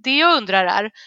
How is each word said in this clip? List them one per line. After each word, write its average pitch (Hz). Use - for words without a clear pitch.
det 269
jag 330
undrar 190
är, 196